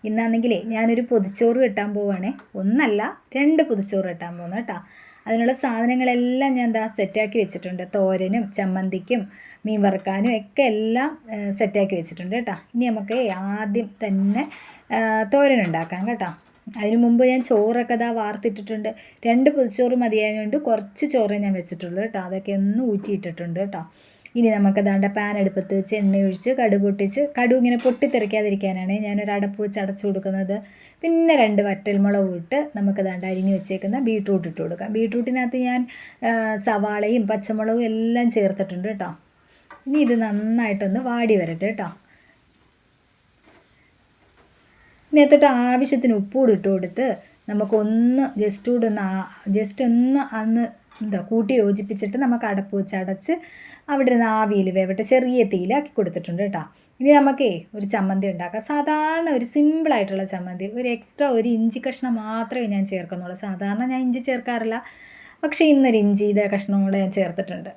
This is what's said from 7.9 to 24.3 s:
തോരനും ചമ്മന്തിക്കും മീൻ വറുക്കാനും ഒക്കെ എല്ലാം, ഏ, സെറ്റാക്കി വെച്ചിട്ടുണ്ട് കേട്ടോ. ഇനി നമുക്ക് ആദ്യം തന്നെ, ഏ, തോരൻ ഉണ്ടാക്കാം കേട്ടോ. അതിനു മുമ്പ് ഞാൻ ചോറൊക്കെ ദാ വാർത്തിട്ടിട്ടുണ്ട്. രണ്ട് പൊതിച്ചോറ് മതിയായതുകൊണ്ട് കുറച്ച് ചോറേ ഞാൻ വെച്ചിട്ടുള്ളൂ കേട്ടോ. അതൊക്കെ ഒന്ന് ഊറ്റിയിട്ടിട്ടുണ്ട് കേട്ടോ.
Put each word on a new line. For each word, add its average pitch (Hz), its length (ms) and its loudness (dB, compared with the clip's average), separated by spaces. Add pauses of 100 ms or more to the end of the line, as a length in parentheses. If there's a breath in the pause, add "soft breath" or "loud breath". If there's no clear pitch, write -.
തോരനും 190 580 0
ചമ്മന്തിക്കും 190 760 -2 (380 loud breath)
മീൻ 214 160 0
വറുക്കാനും 196 540 0
ഒക്കെ 214 260 -2
എല്ലാം, 233 560 0 (140)
ഏ, 208 180 -4
സെറ്റാക്കി 196 440 2
വെച്ചിട്ടുണ്ട് 180 420 -6
കേട്ടോ. 233 160 -4 (220)
ഇനി 240 120 0
നമുക്ക് 220 460 -2
ആദ്യം 202 580 -4 (140)
തന്നെ, 202 440 0 (460 loud breath)
ഏ, 220 40 0 (360)
തോരൻ 277 320 4
ഉണ്ടാക്കാം 170 420 -4
കേട്ടോ. 196 260 -4 (460)
അതിനു 208 160 2
മുമ്പ് 240 280 6
ഞാൻ 254 180 4
ചോറൊക്കെ 233 520 2
ദാ 233 160 -2
വാർത്തിട്ടിട്ടുണ്ട്. 214 840 -6 (320 loud breath)
രണ്ട് 247 240 6
പൊതിച്ചോറ് 254 440 2
മതിയായതുകൊണ്ട് 214 600 0
കുറച്ച് 233 500 -2
ചോറേ 208 320 0
ഞാൻ 202 140 0
വെച്ചിട്ടുള്ളൂ 175 500 -6
കേട്ടോ. 220 160 -6
അതൊക്കെ 190 340 -6
ഒന്ന് 202 300 0
ഊറ്റിയിട്ടിട്ടുണ്ട് 196 800 -4
കേട്ടോ. 196 240 -6 (520 loud breath)